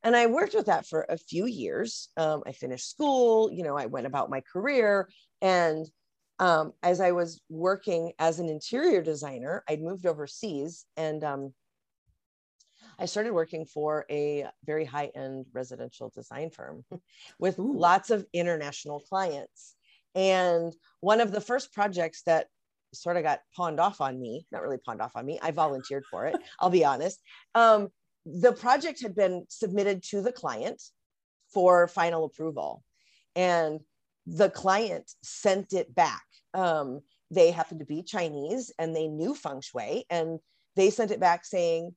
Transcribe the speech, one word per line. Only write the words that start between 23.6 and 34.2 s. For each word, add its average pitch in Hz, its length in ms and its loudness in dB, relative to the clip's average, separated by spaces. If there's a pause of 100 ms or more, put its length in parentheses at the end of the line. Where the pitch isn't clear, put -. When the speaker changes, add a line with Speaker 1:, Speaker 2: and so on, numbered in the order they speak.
Speaker 1:
off 196 220 2
on 131 180 -4
me, 123 320 -10
not 92 120 -8
really 131 200 -4
pawned 110 180 -8
off 117 140 -8
on 120 100 -8
me, 151 160 -8
I 160 100 -2
volunteered 147 580 -2
for 95 160 -6
it, 156 100 -2 (140)
Speaker 2:
<laughs> - 100 -20
Speaker 1:
I'll 185 120 2
be 175 140 6
honest. 143 360 -2 (320)
Um, 220 360 6 (360)
the 170 280 6
project 277 480 0
had 208 140 -8
been 185 340 0
submitted 196 600 -2
to 202 120 -2
the 233 100 -2
client 139 500 -8 (720)
for 180 340 8
final 170 380 0
approval. 139 580 -8 (520)
And 170 440 2 (460)